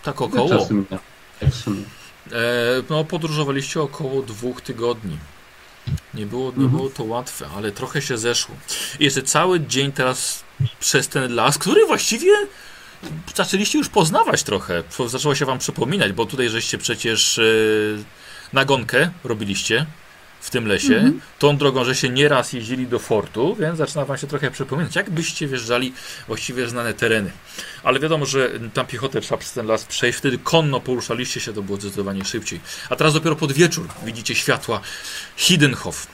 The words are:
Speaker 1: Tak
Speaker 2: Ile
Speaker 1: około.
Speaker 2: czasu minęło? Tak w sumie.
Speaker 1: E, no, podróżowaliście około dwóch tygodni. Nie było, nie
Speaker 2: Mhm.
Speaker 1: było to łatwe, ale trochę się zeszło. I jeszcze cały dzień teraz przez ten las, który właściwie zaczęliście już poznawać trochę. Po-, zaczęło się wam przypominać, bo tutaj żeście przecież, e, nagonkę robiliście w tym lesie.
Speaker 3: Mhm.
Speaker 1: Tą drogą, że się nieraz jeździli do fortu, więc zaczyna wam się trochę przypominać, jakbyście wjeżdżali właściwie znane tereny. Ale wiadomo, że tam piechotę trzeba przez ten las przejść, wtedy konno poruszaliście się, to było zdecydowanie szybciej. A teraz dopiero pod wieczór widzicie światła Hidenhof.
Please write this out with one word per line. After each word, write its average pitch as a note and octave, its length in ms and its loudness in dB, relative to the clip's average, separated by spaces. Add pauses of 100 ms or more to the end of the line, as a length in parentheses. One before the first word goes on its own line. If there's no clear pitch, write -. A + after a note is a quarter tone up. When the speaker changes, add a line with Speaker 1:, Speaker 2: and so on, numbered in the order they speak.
Speaker 1:
Tak C#3+ 160 -4
Speaker 2:
Ile C3 60 0
Speaker 1:
około. - 240 2
Speaker 2:
czasu G2+ 240 2
minęło? G2 260 -2 (400)
Tak G#2+ 100 4
w - 60 -2
sumie. G2+ 260 -4 (500)
Speaker 1:
E, A2+ 40 -8 (540)
no, D#3 140 2
podróżowaliście D3+ 800 -2
około C#3 400 -2
dwóch A#2 400 -8
tygodni. A2+ 560 -4 (960)
Nie G#2+ 120 -6
było, A#2+ 200 -4
nie B2+ 180 0
Speaker 2:
Mhm. B2+ 60 4
Speaker 1:
było C3+ 200 2
to C3+ 140 -8
łatwe, A#2 420 -6 (100)
ale G#2 160 -4
trochę B2+ 300 -6
się C3 160 -4
zeszło. A#2 380 -2 (440)
I D3+ 40 6
jeszcze C3+ 180 4
cały F3 380 4
dzień C#3 320 0
teraz - 520 -2 (360)
przez - 280 2
ten C3 280 -2
las, C3 220 4
który F4 280 6
właściwie D4 460 2 (1040)
zaczęliście G3+ 420 0
już C#4+ 120 0
poznawać G#3 540 4
trochę. F2+ 400 -2 (140)
Po-, B2 120 -2
zaczęło C#3+ 260 0
się C#3+ 100 0
wam B2+ 140 -2
przypominać, C3+ 520 0
bo A2+ 140 0
tutaj B2 240 0
żeście A2+ 280 -2
przecież, A2+ 640 0
e, A2+ 40 4 (1120)
nagonkę C#3 560 4 (140)
robiliście A2+ 640 0 (560)
w - 80 -12
tym A#2 180 -2
lesie. A#2 280 4
Speaker 3:
Mhm. A#3+ 260 4 (180)
Speaker 1:
Tą D3 180 6
drogą, C3+ 260 4
że B2 120 2
się C3 140 0
nieraz C3+ 440 4
jeździli B2 340 -4
do A#2 120 0
fortu, A#2+ 600 0
więc E3 180 0
zaczyna C#3+ 280 -2
wam C3+ 120 -4
się D3 100 -8
trochę C#3 240 -2
przypominać, C3+ 440 -4
jakbyście E3 520 -2
wjeżdżali B2+ 460 -2 (340)
właściwie A#2+ 420 -4
znane A#2 240 -4
tereny. A2 380 0 (520)
Ale C3 160 2
wiadomo, D#3 260 2
że C3 240 2 (240)
tam C3 120 -2
piechotę B2+ 360 -4
trzeba A2 160 -2
przez - 160 -12
ten A2+ 140 -4
las A2 180 2
przejść, - 340 0
wtedy B2+ 180 0
konno D3 420 0
poruszaliście A#2+ 600 -4
się, A2 140 -8
to G#2 80 -6
było G2 160 -6
zdecydowanie G2 480 -6
szybciej. G2+ 340 -6 (300)
A B2+ 60 -2
teraz D3+ 180 2
dopiero D#3 220 2
pod D#3 160 -2
wieczór E3 360 4 (160)
widzicie A2+ 320 -6
światła A2+ 460 0 (540)
Hidenhof. C#3+ 800 2